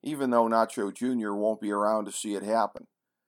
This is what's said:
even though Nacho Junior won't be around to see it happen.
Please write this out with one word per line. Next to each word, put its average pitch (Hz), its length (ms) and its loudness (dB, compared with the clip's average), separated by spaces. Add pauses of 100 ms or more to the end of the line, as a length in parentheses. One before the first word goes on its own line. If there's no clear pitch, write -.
even 139 280 -4
though 117 160 6
Nacho 113 460 2
Junior 117 420 -2
won't 107 260 0
be 104 100 -4
around 104 360 0
to 98 60 -10
see 107 220 -6
it 95 80 -4
happen. 107 460 -2 (400)